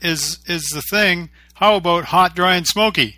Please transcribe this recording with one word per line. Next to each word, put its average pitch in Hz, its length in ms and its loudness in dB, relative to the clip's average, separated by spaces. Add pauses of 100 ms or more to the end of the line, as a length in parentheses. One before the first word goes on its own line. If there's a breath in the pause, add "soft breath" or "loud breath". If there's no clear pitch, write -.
is, 160 420 -4
is 160 220 -6
the 147 160 -8
thing, 180 480 0 (240 soft breath)
how 208 200 4
about 170 300 0
hot, 175 300 2
dry, 180 200 2
and 175 120 -2
smoky? 208 500 0